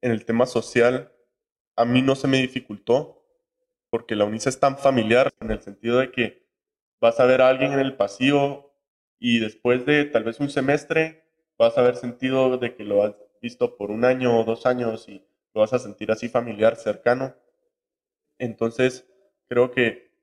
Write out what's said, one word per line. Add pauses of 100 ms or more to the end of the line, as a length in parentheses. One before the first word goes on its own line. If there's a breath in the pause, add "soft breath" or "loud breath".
En
el
tema
social, (600)
a
mí
no
se
me
dificultó, (640)
porque
la
unis
es
tan
familiar
en
el
sentido
de
que (500)
vas
a
ver
a
alguien
en
el
pasillo (560)
y
después
de
tal
vez
un
semestre (320)
vas
a
haber
sentido
de
que
lo
has (260)
visto
por
un
año
o
dos
años
y (260)
lo
vas
a
sentir
así
familiar,
cercano. (1000)
Entonces, (420)
creo
que